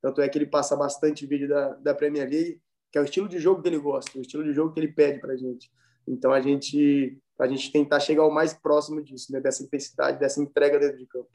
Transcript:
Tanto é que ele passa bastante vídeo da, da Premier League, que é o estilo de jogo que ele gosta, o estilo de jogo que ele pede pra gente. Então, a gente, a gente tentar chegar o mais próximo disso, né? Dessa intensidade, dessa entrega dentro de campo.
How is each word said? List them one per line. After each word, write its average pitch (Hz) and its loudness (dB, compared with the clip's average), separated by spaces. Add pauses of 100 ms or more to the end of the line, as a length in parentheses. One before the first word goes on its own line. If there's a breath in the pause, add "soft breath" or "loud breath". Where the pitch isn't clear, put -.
Tanto 135 -2
é 139 4
que 151 -2
ele 147 0
passa 143 0
bastante 143 -2
vídeo 139 -4
da, 139 0
da 143 0
Premier 147 -2
League, 160 -4 (300)
que - -2
é - 2
o 147 4
estilo 185 -2
de 180 -6
jogo 175 2
que 180 0
ele 156 0
gosta, 139 -4
o 131 -8
estilo 151 -8
de 151 -2
jogo 156 0
que 160 -4
ele 151 -2
pede 139 2
pra 135 -6
gente. 127 -10 (360)
Então, 131 2
a 135 6
gente, 143 2 (180)
a 131 0
gente 135 -4
tentar 143 2
chegar 156 4
o 156 6
mais 156 0
próximo 151 0
disso, 135 -14
né? 135 -4
Dessa 135 -2
intensidade, 135 -4
dessa 143 0
entrega 143 2
dentro 143 0
de 127 -18
campo. 123 -12